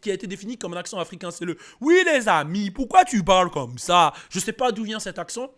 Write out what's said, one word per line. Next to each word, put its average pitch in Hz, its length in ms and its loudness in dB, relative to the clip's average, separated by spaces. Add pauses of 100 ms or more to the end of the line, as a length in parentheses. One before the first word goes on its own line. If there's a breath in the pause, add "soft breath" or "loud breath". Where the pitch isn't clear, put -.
qui 208 100 -6
a - 20 -2
été 190 140 -6
défini 202 300 -10
comme 180 160 -10
un 175 40 -10
accent 180 220 -10
africain. 170 320 -10
C'est 170 140 -10
le 170 120 -6 (220 loud breath)
Oui, 302 160 4 (100)
les 285 220 2
amis, 185 440 0
pourquoi 269 340 4
tu 240 180 -2
parles 185 260 4
comme 123 280 -8
ça ? 175 360 4 (160 loud breath)
Je - 100 -6
sais 214 140 -4
pas 254 180 -2
d'où 220 120 -6
vient 220 160 -8
cet 190 200 -10
accent 240 380 -10